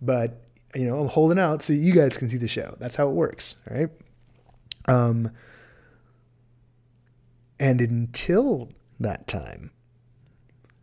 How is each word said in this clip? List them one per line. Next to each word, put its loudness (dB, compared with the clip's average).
but, -2
you -2
know, -2
I'm -2
holding 4
out 0
so -2
you 4
guys 6
can -4
see -4
the -4
show. -8
That's -10
how 0
it -2
works, -4
all -8
right? -2
Um, 2
and 4
until 0
that -6
time, -10